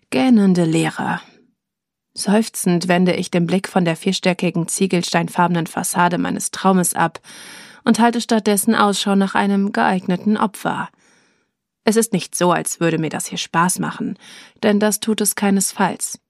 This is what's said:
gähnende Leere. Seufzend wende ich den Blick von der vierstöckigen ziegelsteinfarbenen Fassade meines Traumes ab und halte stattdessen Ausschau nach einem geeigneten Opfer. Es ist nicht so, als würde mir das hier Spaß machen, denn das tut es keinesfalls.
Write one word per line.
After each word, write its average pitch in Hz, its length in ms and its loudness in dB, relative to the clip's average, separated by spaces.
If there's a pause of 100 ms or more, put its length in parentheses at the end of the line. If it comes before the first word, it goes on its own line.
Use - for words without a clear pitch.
gähnende 202 560 4
Leere. 160 560 -2 (920)
Seufzend 185 760 0
wende 180 260 2
ich - 160 -6
den 175 160 2
Blick 185 240 -2
von 185 160 2
der 165 100 0
vierstöckigen 180 720 -2
ziegelsteinfarbenen 175 1000 0
Fassade 175 500 0
meines - 340 -4
Traumes 185 440 2
ab - 260 -2 (640)
und 226 160 2
halte 233 200 2
stattdessen 214 560 2
Ausschau 202 400 2
nach 196 200 2
einem 202 360 0
geeigneten 196 640 0
Opfer. - 540 -4 (920)
Es 214 120 2
ist 226 160 2
nicht - 240 -4
so, 175 160 2
als 160 280 -4
würde 165 180 0
mir 160 120 -4
das - 180 -8
hier 175 100 -10
Spaß 170 420 0
machen, 170 380 -6 (460)
denn 208 160 2
das 208 200 0
tut 214 220 -2
es 208 140 -2
keinesfalls. - 840 -2 (100)